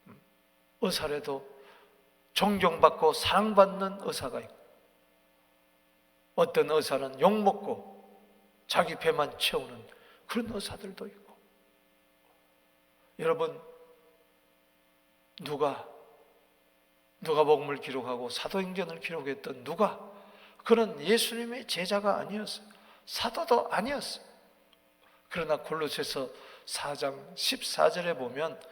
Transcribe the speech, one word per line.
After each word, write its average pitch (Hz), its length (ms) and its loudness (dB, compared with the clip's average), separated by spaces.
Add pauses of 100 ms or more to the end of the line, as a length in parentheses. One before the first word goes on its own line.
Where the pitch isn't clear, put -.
음, - 140 -20 (600)
의사라도 147 800 -4 (720)
존경받고 165 800 6
사랑받는 196 880 4
의사가 135 380 -6
있고, - 160 -16 (1800)
어떤 165 340 4
의사는 135 500 0
욕먹고 - 1040 0 (440)
자기 170 280 0
배만 147 440 0
채우는 123 480 -4 (380)
그런 226 280 -4
의사들도 196 540 -10
있고. - 300 -20 (1800)
여러분, 160 420 -2 (1800)
누가, 143 440 -2 (1300)
누가복음을 147 580 2
기록하고 123 520 -6
사도행전을 180 720 -4
기록했던 135 640 -8
누가, 170 340 0 (640)
그는 208 380 4
예수님의 233 640 0
제자가 196 520 0
아니었어요. - 460 -8 (400)
사도도 - 640 0
아니었어요. 220 520 -4 (1040)
그러나 156 300 0
골로새서 147 720 -4 (360)
사 - 280 -6
장 139 420 -6
십사 - 540 4
절에 175 240 0
보면 135 480 -6 (100)